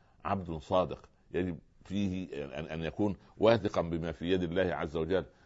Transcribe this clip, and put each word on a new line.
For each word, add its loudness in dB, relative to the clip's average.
عبد -4
صادق، 0
يجب -2
فيه -4
أن، -8
أن -6
يكون 0
واثقا 4
بما -2
في -4
يد 4
الله 2
عز -4
وجل. 0